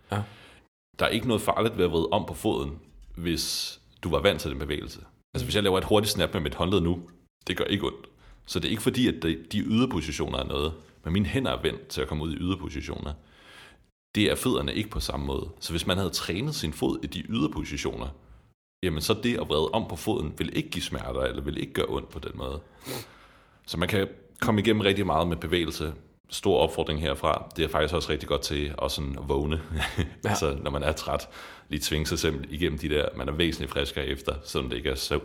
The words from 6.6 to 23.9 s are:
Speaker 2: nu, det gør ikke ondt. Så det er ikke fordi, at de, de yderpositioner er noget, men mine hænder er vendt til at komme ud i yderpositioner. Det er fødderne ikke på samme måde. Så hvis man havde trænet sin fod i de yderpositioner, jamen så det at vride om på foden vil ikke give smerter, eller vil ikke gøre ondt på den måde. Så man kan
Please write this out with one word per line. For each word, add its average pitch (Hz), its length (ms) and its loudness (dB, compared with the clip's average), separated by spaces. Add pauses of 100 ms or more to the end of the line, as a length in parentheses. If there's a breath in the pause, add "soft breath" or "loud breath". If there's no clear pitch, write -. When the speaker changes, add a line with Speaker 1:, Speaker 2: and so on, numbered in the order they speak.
Speaker 2:
nu, 87 200 2 (460)
det 92 100 -2
gør - 80 0
ikke - 200 2
ondt. - 240 -6 (360 soft breath)
Så - 140 -2
det 80 60 -2
er 69 40 0
ikke 107 140 -2
fordi, 127 240 4
at 80 160 0
de, 82 280 0
de 104 80 0
yderpositioner 78 800 0
er 65 40 -2
noget, 69 300 -2 (300 loud breath)
men 80 100 0
mine 101 120 4
hænder 117 260 0
er 64 100 -2
vendt 76 260 -2
til - 140 -4
at 65 60 0
komme 76 160 -4
ud 80 100 -2
i 71 40 -4
yderpositioner. 78 760 -4 (1040 loud breath)
Det 101 160 6
er - 40 4
fødderne 71 380 0
ikke 104 160 -2
på - 100 -4
samme 71 260 -4
måde. 69 240 -2 (100)
Så - 140 -6
hvis 85 140 -2
man 92 100 2
havde 95 120 0
trænet 135 460 -2
sin 78 180 -2
fod - 300 0
i - 40 -6
de 90 120 -8 (100)
yderpositioner, 71 800 -2 (760 soft breath)
jamen 78 180 0
så 110 120 2 (100)
det 120 160 0
at - 100 -4
vride 78 220 2
om 107 180 0
på 92 60 -6
foden 76 420 -2
vil - 200 -2
ikke - 120 -2
give 87 140 -6
smerter, 65 380 -4
eller 64 200 -2
vil 69 160 -4
ikke 71 160 -6
gøre - 160 2
ondt - 200 -4
på - 100 -12
den - 160 -8
måde. 67 240 -6 (1040 loud breath)
Så - 120 -4
man 87 100 2
kan 98 200 2 (340)